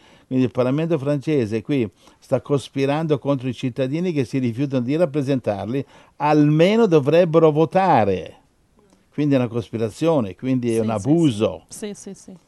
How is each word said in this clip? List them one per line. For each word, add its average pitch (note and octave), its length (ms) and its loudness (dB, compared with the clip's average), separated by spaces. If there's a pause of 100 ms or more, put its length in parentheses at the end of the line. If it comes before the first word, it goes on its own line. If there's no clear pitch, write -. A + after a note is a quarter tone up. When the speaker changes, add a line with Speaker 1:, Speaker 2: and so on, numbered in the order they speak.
(260)
Speaker 1:
Quindi B2+ 180 0
il A#2 80 -2
Parlamento D3 440 -2
francese C3 640 -2
qui C3+ 260 -2 (340)
sta B2+ 200 -2
cospirando C#3+ 760 -2
contro C3 300 -4
i B2+ 40 -4
cittadini C#3 600 -4
che C#3+ 120 -2
si C3+ 140 -4
rifiutano B2+ 460 -2
di C3 100 -2
rappresentarli, C3+ 880 -2 (340)
almeno D3+ 680 4
dovrebbero D#3+ 640 4
votare. D3 840 0 (760)
Quindi C#3+ 220 0
è C3+ 40 4
una B2 100 -2
cospirazione, A#2 880 -2
quindi B2 340 -2
è A2+ 40 0
Speaker 2:
Sì, A2+ 40 0
Speaker 1:
un A2 80 0
Speaker 2:
sì, A2+ 60 -2
Speaker 1:
abuso. A2 760 0
Speaker 2:
sì. G#3 240 -12
Sì, - 20 -14
sì, G3 200 -18
sì. F#3 220 -20 (120)